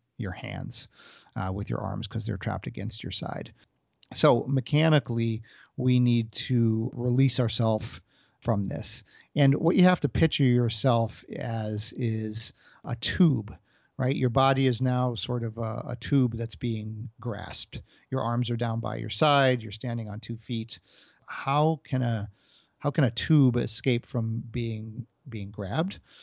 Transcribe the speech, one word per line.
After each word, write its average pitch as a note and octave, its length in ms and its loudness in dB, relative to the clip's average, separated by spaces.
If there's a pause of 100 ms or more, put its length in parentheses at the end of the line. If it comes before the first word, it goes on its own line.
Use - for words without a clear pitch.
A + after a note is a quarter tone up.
(180)
your F#2+ 140 -6
hands, F#2+ 560 -10 (480)
uh, F#2+ 160 -2
with G2 180 -6
your A2+ 100 -2
arms, G2+ 280 -6
'cause G#2+ 180 -8
they're G#2 120 -4
trapped F#2+ 280 -6
against A2 380 -8
your - 80 -8
side. - 400 -8 (600)
So B2+ 340 4
mechanically, B2 960 2 (320)
we B2+ 240 4
need A#2 320 2
to A2+ 640 0
release B2 480 2
ourselves A2+ 580 0 (400)
from G2+ 240 0
this. - 400 -6 (320)
And C#3 200 6
what - 200 2
you F#3 80 6
have F#3 180 6
to C#3 80 0
picture - 340 2
yourself A#2+ 800 2 (140)
as A2 560 -6
is A2 600 -4 (300)
a - 120 -6
tube, C3 600 2 (420)
right? B2+ 180 0
Your B2+ 160 0
body C3+ 340 4
is B2 160 2
now B2+ 320 0
sort A#2 300 -6
of A2 160 -6
a, A2+ 300 -4
a A#2+ 100 -8
tube B2+ 360 2
that's A#2 200 -6
being G#2+ 520 -6 (120)
grasped. - 640 -10 (280)
Your C3 120 -2
arms A#2 280 0
are A#2+ 80 -2
down A#2 220 -2
by A2+ 180 -4
your A2+ 140 -6
side. C#3 500 4
You're G#2+ 100 -10
standing A#2 380 -6
on G#2 100 -8
two A2+ 180 -10
feet. A2+ 420 -8 (480)
How D3 560 0
can C3 180 -2
a, A2+ 280 -2 (500)
how C#3+ 100 -2
can C#3+ 140 2
a A#2 80 4
tube C3+ 460 4
escape A#2+ 480 0
from A2+ 460 -2
being, A2 540 -6 (240)
being G2+ 220 -8
grabbed? A2+ 480 -4 (240)